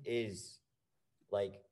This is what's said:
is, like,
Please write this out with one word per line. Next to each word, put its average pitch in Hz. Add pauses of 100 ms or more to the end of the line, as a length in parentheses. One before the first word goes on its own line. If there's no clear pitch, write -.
is, 117 (720)
like, 101